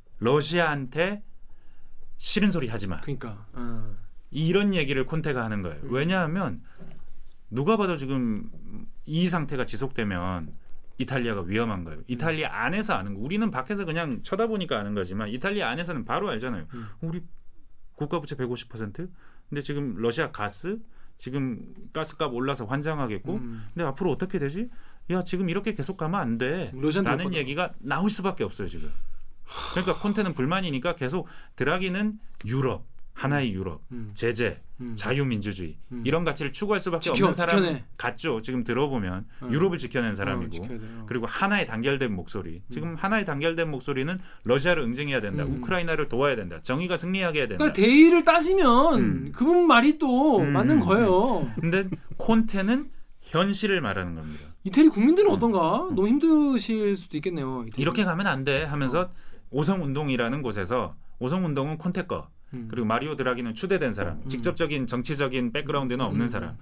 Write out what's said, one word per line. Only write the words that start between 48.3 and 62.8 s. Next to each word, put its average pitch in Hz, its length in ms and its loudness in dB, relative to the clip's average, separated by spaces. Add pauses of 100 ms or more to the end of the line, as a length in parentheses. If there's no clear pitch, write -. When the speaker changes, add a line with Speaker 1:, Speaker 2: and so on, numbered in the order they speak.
Speaker 1:
음. 120 360 0
Speaker 2:
그분 349 300 6
말이 277 320 8
또 262 420 6
Speaker 1:
음, 143 140 2
Speaker 2:
맞는 254 240 6
Speaker 1:
음, - 20 8
Speaker 2:
거예요. 196 640 6
Speaker 1:
음. 120 180 -2
근데 180 280 2 (280)
콘테는 226 760 4 (300)
현실을 196 600 2
말하는 95 340 -2
겁니다. 78 280 -10 (200)
Speaker 2:
이태리 269 240 8
국민들은 320 420 8
Speaker 1:
음. - 40 6
Speaker 2:
어떤가? 196 500 4
Speaker 1:
음. 359 100 -2
Speaker 2:
너무 190 140 4
힘드실 262 880 4
수도 175 220 -10
있겠네요. 135 500 -4
이태리. 113 140 -6
Speaker 1:
이렇게 175 220 2
가면 185 220 0
안 135 160 0
돼 139 220 2
하면서 143 380 0
Speaker 2:
어. 180 80 -2 (400)
Speaker 1:
오성운동이라는 139 920 0
곳에서, 104 540 -2 (240)
오성운동은 151 580 0
콘테 180 280 -2
거, 87 220 -6 (260)
Speaker 2:
음. 120 140 -8
Speaker 1:
그리고 110 200 -2